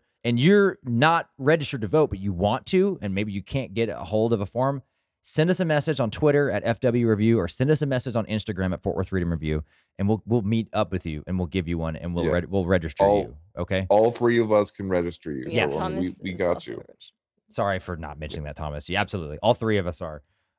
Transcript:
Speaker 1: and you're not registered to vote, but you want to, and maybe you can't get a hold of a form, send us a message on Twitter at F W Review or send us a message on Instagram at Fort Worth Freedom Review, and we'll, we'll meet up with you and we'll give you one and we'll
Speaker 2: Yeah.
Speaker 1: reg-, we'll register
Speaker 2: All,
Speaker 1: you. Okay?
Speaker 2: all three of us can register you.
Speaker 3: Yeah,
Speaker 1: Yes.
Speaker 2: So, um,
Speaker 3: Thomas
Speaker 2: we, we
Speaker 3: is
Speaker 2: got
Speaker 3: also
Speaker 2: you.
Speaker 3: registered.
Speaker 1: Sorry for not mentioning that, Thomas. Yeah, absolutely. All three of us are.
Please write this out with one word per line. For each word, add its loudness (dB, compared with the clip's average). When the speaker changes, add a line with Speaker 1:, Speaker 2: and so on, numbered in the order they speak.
Speaker 1:
and 0
you're 6
not 2
registered 0
to -4
vote, 2
but -6
you -4
want 0
to, 2
and -4
maybe -2
you -6
can't -6
get 0
a -6
hold 0
of -2
a -4
form, -2
send 0
us 0
a 2
message 0
on 0
Twitter 2
at -2
F 0
W 2
Review 4
or 0
send 0
us 2
a 0
message -4
on -2
Instagram -2
at -8
Fort -2
Worth -4
Freedom 0
Review, -2
and 0
we'll, 2
we'll 2
meet -2
up 0
with -4
you -6
and -4
we'll -2
give -2
you -2
one -4
and -8
we'll 0
Speaker 2:
Yeah. 2
Speaker 1:
reg-, 0
we'll 0
register 0
Speaker 2:
All, 4
Speaker 1:
you. -10
Okay? -2
Speaker 2:
all 6
three 2
of 2
us 4
can -8
register -2
you. -8
Speaker 3:
Yeah, 0
Speaker 1:
Yes. -4
Speaker 2:
So, 0
um, -4
Speaker 3:
Thomas -4
Speaker 2:
we, -4
we -6
Speaker 3:
is -10
Speaker 2:
got 0
Speaker 3:
also -8
Speaker 2:
you. -10
Speaker 3:
registered. -20
Speaker 1:
Sorry -2
for -8
not -12
mentioning -8
that, -10
Thomas. -8
Yeah, 0
absolutely. -4
All 4
three 0
of -2
us -8
are. -12